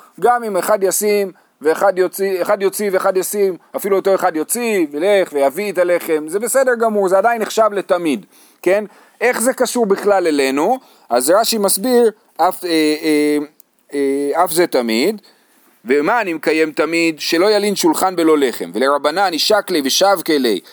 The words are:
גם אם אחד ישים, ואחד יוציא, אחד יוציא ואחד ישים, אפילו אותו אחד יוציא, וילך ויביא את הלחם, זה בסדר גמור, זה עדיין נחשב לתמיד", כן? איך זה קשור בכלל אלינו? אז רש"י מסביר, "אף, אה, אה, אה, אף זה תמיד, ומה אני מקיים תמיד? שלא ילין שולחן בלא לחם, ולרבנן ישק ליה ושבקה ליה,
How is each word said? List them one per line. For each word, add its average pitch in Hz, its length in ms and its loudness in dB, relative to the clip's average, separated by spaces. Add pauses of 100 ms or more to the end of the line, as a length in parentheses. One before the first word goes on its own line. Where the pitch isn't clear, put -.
(200)
גם 233 240 2
אם 208 140 -4
אחד 196 260 0
ישים, 202 480 0 (300)
ואחד 180 380 2
יוציא, 185 420 -2
אחד 202 200 0
יוציא 196 320 -2
ואחד 185 240 0
ישים, 190 400 -2 (180)
אפילו 190 200 -2
אותו 190 200 2
אחד 175 200 0
יוציא, 196 560 -2
וילך 185 420 0
ויביא 156 380 0
את 170 60 -10
הלחם, 170 500 0
זה 175 120 -4
בסדר 247 360 0
גמור, 214 340 0
זה 185 80 4
עדיין 226 240 2
נחשב 214 300 2
לתמיד", 175 540 -2 (360)
כן? 196 240 2 (380)
איך 240 180 0
זה 247 120 0
קשור 247 320 0
בכלל 190 420 2
אלינו? 147 520 0 (300)
אז 127 200 0
רש"י 233 280 2
מסביר, 214 540 2 (260)
"אף, 180 280 -2
אה, 175 40 -6
אה, 151 680 0 (560)
אה, 143 500 -2
אף 185 80 -2
זה 165 160 2
תמיד, 127 540 -2 (640)
ומה 147 360 0
אני 185 120 -4
מקיים 160 380 -2
תמיד? 165 480 -2
שלא 180 320 0
ילין 208 240 0
שולחן 180 400 0
בלא 160 220 4
לחם, 110 360 -2
ולרבנן 147 600 0
ישק 202 360 0
ליה 170 160 -2
ושבקה 165 520 0
ליה, 117 220 0 (140)